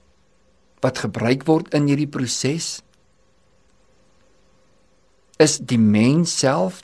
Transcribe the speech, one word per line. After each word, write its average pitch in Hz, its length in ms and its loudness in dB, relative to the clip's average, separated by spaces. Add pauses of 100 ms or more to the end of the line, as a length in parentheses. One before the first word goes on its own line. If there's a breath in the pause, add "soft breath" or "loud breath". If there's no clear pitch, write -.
(800)
wat - 240 -4
gebruik 120 400 -2
word 160 300 0
in 147 180 0
hierdie 143 160 0
proses? 139 760 -6 (2500)
Is 156 200 4
die 120 200 -2
mens 117 600 4
self 175 440 -2